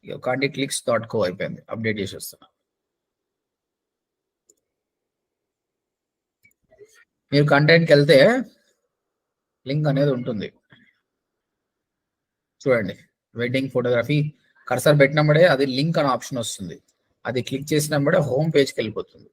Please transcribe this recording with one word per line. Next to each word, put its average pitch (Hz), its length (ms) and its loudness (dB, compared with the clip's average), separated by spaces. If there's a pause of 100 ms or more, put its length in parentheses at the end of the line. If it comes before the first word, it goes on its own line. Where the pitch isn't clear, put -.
ఇక - 120 -14 (100)
క్యాండిడేట్ 135 320 -4
క్లిక్స్ 135 200 -6 (100)
డాట్ 113 240 -2
కో 117 140 -2
అయిపోయింది, 90 340 -8 (120)
అప్‌డేట్ 110 300 -4
చేసేస్తున్నా. - 440 -12 (4000)
మీరు 147 200 4
కంటెంట్కి 156 420 4
వెళ్తే 143 220 6 (1500)
లింక్ 151 240 -2
అనేది 139 280 2
ఉంటుంది 110 300 -8 (2250)
చూడండి. 113 320 -2 (460)
వెడ్డింగ్ 131 340 -4
ఫోటోగ్రఫీ 123 440 0 (520)
కర్సర్ 139 320 2
పెట్టినప్పుడే 151 420 4 (100)
అది 135 120 0 (120)
లింక్ 165 220 -2
అనే 143 140 0
ఆప్షన్ 120 300 -8
వస్తుంది, 85 320 -12 (520)
అది 123 200 -4
క్లిక్ - 240 -8
చేసినప్పుడే 151 460 0 (120)
హోమ్ 151 240 0
పేజ్కి 143 260 2
వెళ్ళిపోతుంది. 107 520 -8